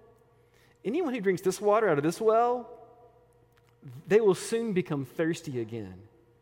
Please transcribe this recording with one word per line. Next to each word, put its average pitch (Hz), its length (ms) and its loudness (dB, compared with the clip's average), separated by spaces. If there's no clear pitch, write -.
anyone 269 300 -2
who 240 80 -4
drinks 185 200 0
this 185 200 -2
water 208 260 4
out 156 100 4
of 139 60 -2
this 175 160 -2
well, 233 500 2
they 202 100 6
will 196 160 6
soon 226 380 -4
become 165 320 -2
thirsty 160 560 -4
again. 107 320 -10